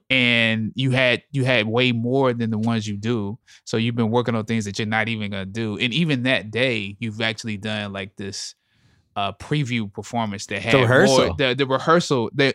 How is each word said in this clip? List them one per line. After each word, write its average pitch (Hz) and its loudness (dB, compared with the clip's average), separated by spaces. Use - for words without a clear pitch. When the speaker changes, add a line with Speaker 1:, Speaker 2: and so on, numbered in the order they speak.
Speaker 1:
and 117 2
you 131 0
had, 123 2
you 139 -2
had 123 2
way 123 2
more 123 0
than 117 -2
the 107 -2
ones 113 -2
you 104 -6
do. 107 -4
So - -4
you've 117 0
been 113 0
working 117 0
on 110 -2
things 113 -2
that 101 -8
you're 113 -4
not 110 0
even 107 -6
gonna 95 -8
do. 104 -4
And 117 -2
even 143 0
that 110 0
day, 110 -2
you've 110 -8
actually 110 -4
done, 104 -6
like, 98 -10
this, - -10
uh, 98 -2
preview 120 -4
performance 107 -6
that 101 -6
had 117 2
Speaker 2:
The 139 6
rehearsal. 131 6
Speaker 1:
more, - -4
the, 131 2
the 131 0
rehearsal, 131 2
the, 143 2